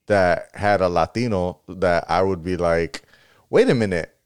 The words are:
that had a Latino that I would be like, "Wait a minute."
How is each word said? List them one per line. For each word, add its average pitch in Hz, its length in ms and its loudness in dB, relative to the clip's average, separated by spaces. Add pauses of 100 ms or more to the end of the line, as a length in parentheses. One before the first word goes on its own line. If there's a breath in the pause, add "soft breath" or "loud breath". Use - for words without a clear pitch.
that 92 480 2
had 101 280 0
a 92 60 2
Latino 90 760 -2
that 90 440 -2
I 85 120 2
would 95 220 -2
be 90 140 -4
like, 85 440 -2 (460 soft breath)
"Wait 240 220 2
a 160 40 2
minute." 98 400 -2 (120)